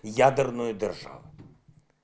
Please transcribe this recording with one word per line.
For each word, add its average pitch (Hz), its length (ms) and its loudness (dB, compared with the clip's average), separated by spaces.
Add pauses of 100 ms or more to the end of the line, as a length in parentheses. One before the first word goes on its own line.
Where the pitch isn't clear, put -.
ядерної 120 720 2
держави? 95 500 -6 (800)